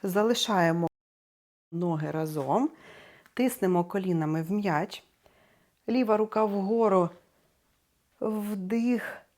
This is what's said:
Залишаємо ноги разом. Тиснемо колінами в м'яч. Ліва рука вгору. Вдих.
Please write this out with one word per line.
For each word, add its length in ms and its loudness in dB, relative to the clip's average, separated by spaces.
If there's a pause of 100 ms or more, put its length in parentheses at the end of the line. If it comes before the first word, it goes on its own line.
Залишаємо 840 2 (840)
ноги 400 -2
разом. 580 0 (640)
Тиснемо 500 0
колінами 600 -2
в 80 -6
м'яч. 520 -2 (840)
Ліва 280 2
рука 280 0
вгору. 640 2 (1120)
Вдих. 960 -4 (200)